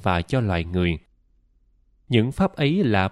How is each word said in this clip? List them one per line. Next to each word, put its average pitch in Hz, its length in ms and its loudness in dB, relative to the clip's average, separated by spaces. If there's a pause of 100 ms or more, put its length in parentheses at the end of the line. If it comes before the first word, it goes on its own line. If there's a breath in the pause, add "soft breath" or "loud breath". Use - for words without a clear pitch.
và 87 200 0
cho 131 180 -2
loài 90 240 -2
người. 87 340 -2 (1080)
Những 120 240 2
pháp 185 220 0
ấy 160 300 0
là 98 280 2